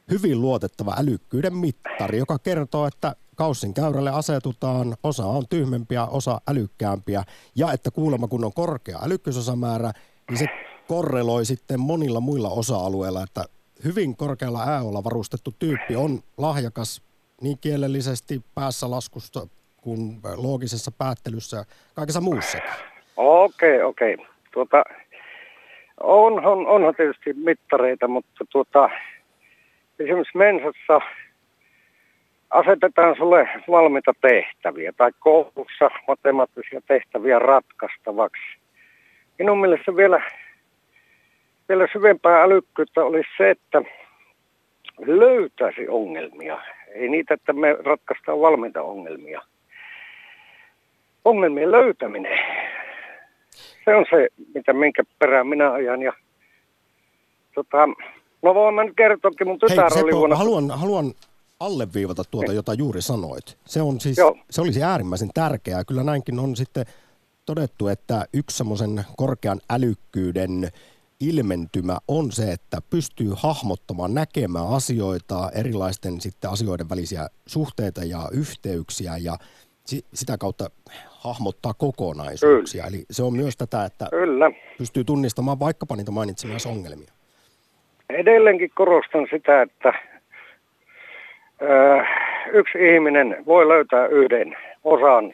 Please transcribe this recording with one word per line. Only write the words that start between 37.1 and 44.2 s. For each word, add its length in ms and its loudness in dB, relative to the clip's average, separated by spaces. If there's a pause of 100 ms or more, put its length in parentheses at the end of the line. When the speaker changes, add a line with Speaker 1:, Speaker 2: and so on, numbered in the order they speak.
Speaker 2:
ratkaistavaksi. 1040 0 (960)
Minun 220 0
mielestä 360 0
vielä, 260 6 (1500)
vielä 240 2
syvempää 500 6
älykkyyttä 640 2
olisi 320 0
se, 140 4
että 320 0 (1200)